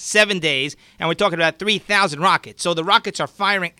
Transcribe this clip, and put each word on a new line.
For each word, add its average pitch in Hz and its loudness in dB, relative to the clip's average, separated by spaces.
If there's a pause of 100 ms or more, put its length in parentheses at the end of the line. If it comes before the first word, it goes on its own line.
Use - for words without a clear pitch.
seven 208 2
days, 143 -2 (220)
and 160 -2
we're 170 0
talking 175 0
about 160 0
three 202 -2
thousand 196 0
rockets. 170 0
So 175 -2
the 165 -4
rockets 208 0
are 147 -2
firing 196 -2